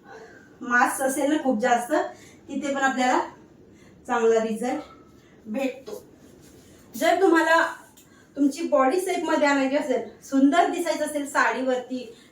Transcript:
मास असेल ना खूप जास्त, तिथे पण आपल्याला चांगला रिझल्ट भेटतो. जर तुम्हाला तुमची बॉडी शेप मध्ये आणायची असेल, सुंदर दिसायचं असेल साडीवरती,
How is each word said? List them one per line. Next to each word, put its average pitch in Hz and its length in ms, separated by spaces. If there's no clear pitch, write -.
मास 247 400
असेल 269 320
ना 311 120
खूप 226 160
जास्त, 240 320
तिथे 269 260
पण 269 60
आपल्याला 254 380
चांगला 226 380
रिझल्ट 247 360
भेटतो. 220 580
जर 339 240
तुम्हाला 330 540
तुमची 285 320
बॉडी 269 320
शेप 359 240
मध्ये 302 240
आणायची 277 280
असेल, 247 480
सुंदर 285 460
दिसायचं 311 360
असेल 285 240
साडीवरती, 254 840